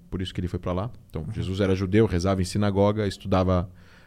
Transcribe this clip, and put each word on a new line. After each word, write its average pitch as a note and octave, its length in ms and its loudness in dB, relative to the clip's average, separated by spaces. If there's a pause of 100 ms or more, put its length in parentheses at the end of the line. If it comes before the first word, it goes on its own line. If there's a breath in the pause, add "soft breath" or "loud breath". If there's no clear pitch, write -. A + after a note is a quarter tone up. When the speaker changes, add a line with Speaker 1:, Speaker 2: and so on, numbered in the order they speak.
Speaker 1:
por F#2 140 -6
isso F#2 100 -6
que - 80 -8
ele F#2 80 -2
foi F2+ 120 -6
pra F#2 120 -6
lá. F#2+ 200 -4 (180)
Então, D#2+ 140 -8
Speaker 2:
Uhum. - 100 -10
Speaker 1:
Jesus F#2 260 -4
era F#2+ 160 4
judeu, G2 300 4
rezava F#2+ 380 0
em - 20 -4
sinagoga, G2+ 600 0
estudava F#2 600 0 (400 soft breath)